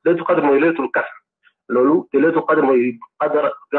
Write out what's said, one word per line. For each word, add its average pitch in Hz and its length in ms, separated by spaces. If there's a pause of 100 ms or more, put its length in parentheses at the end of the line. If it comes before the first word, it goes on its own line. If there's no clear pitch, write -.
Laylatul 165 220
Qadr 170 160
mooy 139 160
laylatul 165 320
kasr. - 240 (540)
Loolu 127 420
te 143 60
laylatul 160 300
Qadr 156 160
mooy 123 340 (220)
Qadr 151 320 (200)
bi 147 80